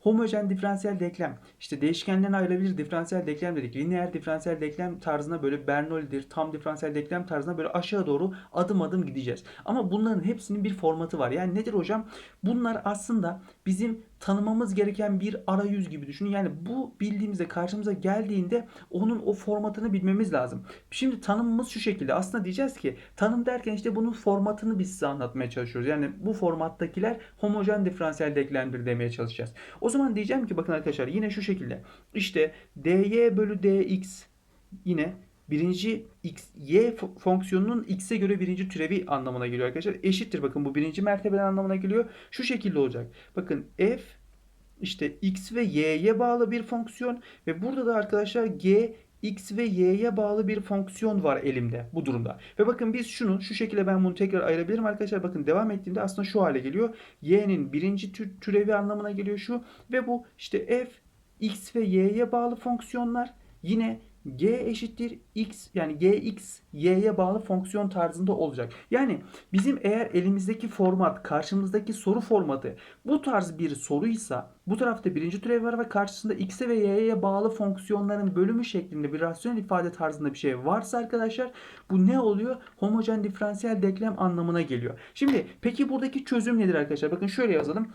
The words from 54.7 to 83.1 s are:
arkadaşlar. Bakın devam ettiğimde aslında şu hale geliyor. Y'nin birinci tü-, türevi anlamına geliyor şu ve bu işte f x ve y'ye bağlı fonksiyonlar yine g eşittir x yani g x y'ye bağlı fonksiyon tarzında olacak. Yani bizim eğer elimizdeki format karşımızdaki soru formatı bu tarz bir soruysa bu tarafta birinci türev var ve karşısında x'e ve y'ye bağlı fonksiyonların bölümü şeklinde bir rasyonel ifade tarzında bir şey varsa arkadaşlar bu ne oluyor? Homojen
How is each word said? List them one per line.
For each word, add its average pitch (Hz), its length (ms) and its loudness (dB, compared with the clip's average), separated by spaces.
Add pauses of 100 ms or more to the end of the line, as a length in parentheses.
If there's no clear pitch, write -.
arkadaşlar. 208 360 -2
Bakın 175 240 -4
devam 202 240 2
ettiğimde 196 300 -4
aslında 196 280 -4
şu 202 140 2
hale 143 160 4
geliyor. 185 360 0 (280)
Y'nin 170 500 4
birinci 190 400 -2
tü-, 214 280 -10
türevi 208 340 2
anlamına 208 360 -2
geliyor 202 280 -4
şu 240 240 -4 (300)
ve 254 140 0
bu 240 200 -2 (120)
işte - 280 -4
f 247 240 0 (500)
x 208 360 -4
ve 233 40 2
y'ye 202 520 4
bağlı 240 240 0
fonksiyonlar 240 800 -4 (280)
yine 226 380 0 (360)
g 226 300 2
eşittir 233 520 -6 (160)
x - 400 -6
yani 156 240 0
g 185 180 6
x - 440 -6 (120)
y'ye 185 440 4
bağlı 190 240 2
fonksiyon 196 480 0
tarzında 180 440 0
olacak. 123 400 -2 (180)
Yani 240 300 2 (320)
bizim 220 300 4
eğer 220 240 2
elimizdeki 196 640 0
format 185 540 2
karşımızdaki 196 720 0
soru 214 280 2
formatı 151 560 2 (300)
bu 294 160 2
tarz 196 360 0
bir 165 120 0
soruysa 147 800 -2 (160)
bu 196 100 2
tarafta 233 380 0
birinci 170 260 -2
türev 233 220 2
var 233 160 0
ve 233 100 -2
karşısında 202 460 -2
x'e 196 340 -4
ve 233 60 4
y'ye 208 480 4
bağlı 196 280 2
fonksiyonların 202 840 0
bölümü 226 280 4
şeklinde 151 480 -4
bir 151 80 -2
rasyonel 165 380 -2
ifade 180 340 0
tarzında 151 400 -2
bir 139 60 -12
şey 127 260 0
varsa 214 340 0
arkadaşlar 233 520 -2 (400)
bu 185 160 8
ne 262 140 6
oluyor? 226 360 2 (200)
Homojen 220 480 2